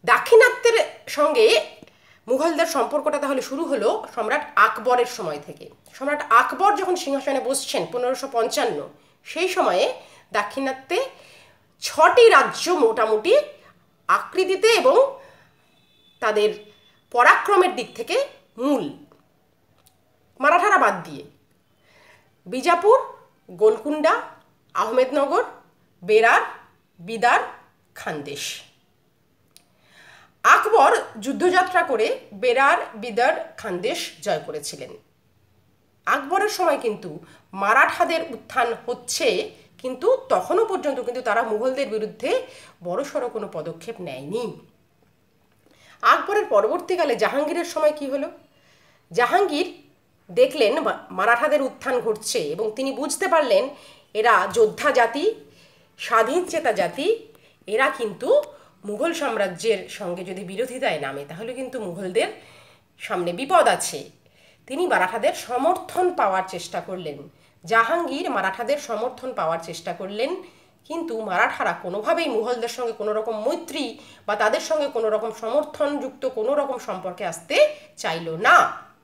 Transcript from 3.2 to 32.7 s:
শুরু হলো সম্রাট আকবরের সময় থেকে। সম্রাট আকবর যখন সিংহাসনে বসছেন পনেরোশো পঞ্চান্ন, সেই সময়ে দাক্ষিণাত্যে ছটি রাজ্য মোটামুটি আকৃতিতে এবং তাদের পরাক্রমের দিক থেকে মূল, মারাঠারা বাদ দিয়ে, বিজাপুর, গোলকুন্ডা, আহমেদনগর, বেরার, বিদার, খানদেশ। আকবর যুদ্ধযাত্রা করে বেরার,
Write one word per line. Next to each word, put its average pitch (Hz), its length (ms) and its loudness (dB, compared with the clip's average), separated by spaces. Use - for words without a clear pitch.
শুরু 294 220 -6
হলো 262 500 -2
সম্রাট 240 420 -4
আকবরের 233 500 2
সময় 160 400 -8
থেকে। - 240 -18
সম্রাট 285 340 -4
আকবর 277 480 4
যখন 359 200 -2
সিংহাসনে 277 440 -2
বসছেন 233 520 -4
পনেরোশো 254 400 -4
পঞ্চান্ন, 233 560 -2
সেই 349 240 -2
সময়ে 269 440 2
দাক্ষিণাত্যে 269 800 -4
ছটি 359 480 6
রাজ্য 285 420 4
মোটামুটি 226 680 2
আকৃতিতে 370 600 0
এবং 415 500 4
তাদের 214 500 0
পরাক্রমের 359 680 4
দিক - 200 -8
থেকে 480 280 -2
মূল, 240 320 0
মারাঠারা 359 380 4
বাদ 196 260 2
দিয়ে, 143 200 -14
বিজাপুর, 349 520 4
গোলকুন্ডা, 294 720 2
আহমেদনগর, 262 680 0
বেরার, 226 360 6
বিদার, 226 420 2
খানদেশ। - 680 -10
আকবর 349 540 6
যুদ্ধযাত্রা 359 600 2
করে 285 380 0
বেরার, 254 460 2